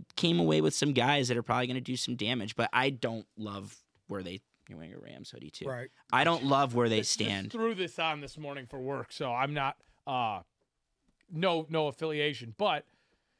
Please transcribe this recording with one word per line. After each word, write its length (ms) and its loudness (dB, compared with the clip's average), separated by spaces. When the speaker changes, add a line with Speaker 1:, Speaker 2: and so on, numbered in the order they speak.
Speaker 1:
came 200 4
away 220 4
with 140 2
some 180 0
guys 380 2
that 80 0
are 60 -2
probably 240 0
gonna 120 -4
do 160 -6
some 220 -4
damage. 400 -2
But 160 0
I 160 4
don't 360 -4
love 360 -8
where 160 -8
they, 180 -10
you're 120 -16
wearing 140 -16
a 60 -16
Rams 320 -16
hoodie 180 -16
too. 200 -12
Speaker 2:
Right. 180 -8
Speaker 1:
I 140 8
don't 180 4
love 320 4
where 140 6
they 80 6
Speaker 3:
Just, 200 2
just 120 2
Speaker 1:
stand. 240 -4
Speaker 3:
threw 200 0
this 260 -4
on 200 -2
this 180 -12
morning 320 -10
for 120 -10
work, 320 -6
so 180 -4
I'm 220 0
not, 240 -2
uh, 360 0
no, 380 0
no 180 2
affiliation. 680 -2
But 260 0